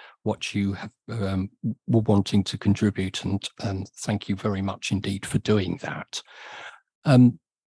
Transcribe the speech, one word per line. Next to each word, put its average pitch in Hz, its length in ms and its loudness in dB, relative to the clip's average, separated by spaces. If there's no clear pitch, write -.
what - 320 -6
you 98 200 0
have, - 180 -14
um, 95 400 -4
were 113 140 4
wanting 101 420 2
to - 140 -8
contribute, 98 680 0
and, 98 240 -4
and 98 280 -6
thank - 400 -6
you 98 80 -2
very 95 260 -2
much - 300 -4
indeed 98 340 -4
for - 120 0
doing 92 440 0
that. - 400 -10
Um, 127 360 8